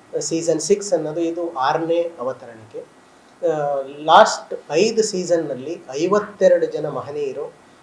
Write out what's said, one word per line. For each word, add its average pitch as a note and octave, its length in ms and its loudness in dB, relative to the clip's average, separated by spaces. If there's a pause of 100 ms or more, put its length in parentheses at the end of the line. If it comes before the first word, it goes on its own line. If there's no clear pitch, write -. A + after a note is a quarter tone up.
(200)
ಸೀಸನ್ D#3+ 400 -2
ಸಿಕ್ಸ್ G3+ 320 0
ಅನ್ನೋದು D#3 280 -2
ಇದು E3 320 -4
ಆರನೇ E3 680 0
ಅವತರಣಿಕೆ. A#2+ 600 -10 (720)
ಆ, C#3+ 280 0 (240)
ಲಾಸ್ಟ್ F#3 500 4 (180)
ಐದು G#3 300 2
ಸೀಸನ್ನಲ್ಲಿ E3 880 -2
ಐವತ್ತೆರಡು F3 760 2
ಜನ D3+ 220 -2
ಮಹನೀಯರು C#3+ 640 -6 (300)